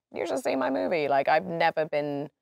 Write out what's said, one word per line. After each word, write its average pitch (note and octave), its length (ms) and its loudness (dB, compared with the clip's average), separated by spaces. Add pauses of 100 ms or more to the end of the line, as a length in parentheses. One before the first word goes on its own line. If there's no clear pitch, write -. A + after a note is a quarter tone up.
(120)
"You - 140 -6
should D4+ 180 -2
see C4+ 100 0
my C4 160 0
movie." A3+ 380 0
Like, C#3 180 2
I've D#3+ 200 4
never E3 380 0
been D3 460 -4 (120)